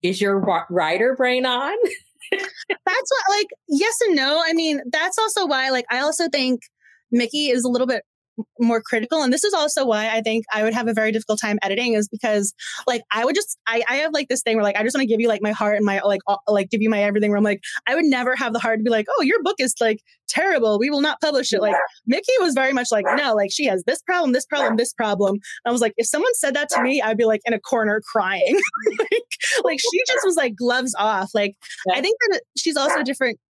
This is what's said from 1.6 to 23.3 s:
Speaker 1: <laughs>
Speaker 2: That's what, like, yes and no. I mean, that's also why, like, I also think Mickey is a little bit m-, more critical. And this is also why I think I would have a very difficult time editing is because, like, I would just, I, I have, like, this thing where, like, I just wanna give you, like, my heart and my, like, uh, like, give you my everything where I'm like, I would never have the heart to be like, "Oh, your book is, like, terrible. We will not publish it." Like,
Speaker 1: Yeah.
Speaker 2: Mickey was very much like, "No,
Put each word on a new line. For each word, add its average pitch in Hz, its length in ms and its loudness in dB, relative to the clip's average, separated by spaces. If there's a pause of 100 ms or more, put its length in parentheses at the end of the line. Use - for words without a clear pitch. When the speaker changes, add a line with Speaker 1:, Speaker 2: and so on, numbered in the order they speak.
Speaker 1:
<laughs> - 500 -6
Speaker 2:
That's 381 800 -4
what, 415 260 2
like, 415 100 0 (220)
yes 381 280 0 (100)
and 359 100 4
no. 285 280 2
I 320 100 0
mean, 311 260 0 (100)
that's 330 280 -2
also 415 280 0
why, 269 240 0
like, 247 200 0
I 247 100 0
also 311 280 0
think 254 320 0 (500)
Mickey 240 400 0
is 247 140 2
a 254 40 0
little 247 180 2
bit 240 160 -2 (360)
m-, 220 60 -8 (220)
more 233 140 2
critical. 240 420 -2
And 254 100 2
this 302 120 0
is 403 80 0
also 302 320 0
why 220 240 2
I 226 140 0
think 220 220 -2 (100)
I 214 80 0
would 220 100 2
have 226 160 -2
a 226 60 0
very 220 180 2
difficult 214 280 -2
time 208 220 -2
editing 214 300 0
is 214 160 0
because, 208 460 -2 (320)
like, 240 160 0 (100)
I 220 120 0
would 285 100 0
just, - 240 -4 (100)
I, 233 200 0
I 247 80 -2
have, 311 160 -2
like, 294 160 -2
this - 140 -2
thing 220 140 2
where, 208 80 2
like, 202 140 0
I 214 40 0
just 247 140 0
wanna 269 100 2
give 220 140 2
you, 233 80 2
like, 208 140 0
my 214 100 0
heart 208 240 0
and 208 80 2
my, 196 160 0
like, 196 260 0
uh, 196 100 0 (120)
like, 202 220 0
give 220 100 0
you 220 100 2
my 208 120 2
everything 208 280 2
where 208 80 2
I'm 214 60 4
like, 202 160 0 (260)
I 247 80 0
would 320 120 2
never 254 280 2
have 247 200 -4
the 233 40 -2
heart 226 200 0
to 220 60 -2
be 240 60 2
like, 214 160 2 (120)
"Oh, 359 40 2
your 339 200 2
book 381 160 -2
is, - 220 -2
like, 220 180 2 (300)
terrible. 269 500 0
We 247 100 0
will 285 140 0
not 294 180 -2
publish 294 320 0
it." 202 80 0
Like, 208 140 2
Speaker 1:
Yeah. - 40 2 (280)
Speaker 2:
Mickey 359 340 0
was 330 140 2
very 269 180 2
much 247 180 -2
like, 208 140 0 (120)
"No, 277 180 0